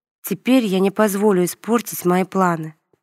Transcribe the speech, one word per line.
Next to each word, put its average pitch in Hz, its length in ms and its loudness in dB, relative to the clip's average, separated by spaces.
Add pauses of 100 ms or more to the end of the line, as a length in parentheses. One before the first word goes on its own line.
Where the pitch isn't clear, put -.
(240)
Теперь 233 420 0
я 190 140 0
не 196 120 2
позволю 202 520 2
испортить - 640 -4
мои 180 180 2
планы. 170 520 -2 (280)